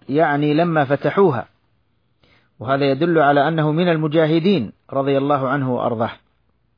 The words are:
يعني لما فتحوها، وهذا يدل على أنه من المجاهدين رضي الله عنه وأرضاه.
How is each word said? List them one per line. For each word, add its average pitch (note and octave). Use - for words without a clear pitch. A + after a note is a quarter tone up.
يعني D3
لما D#3+
فتحوها، C#3+
وهذا C3+
يدل D#3
على C#3+
أنه D#3
من F3
المجاهدين D#3
رضي C3+
الله C3+
عنه C3
وأرضاه. A2+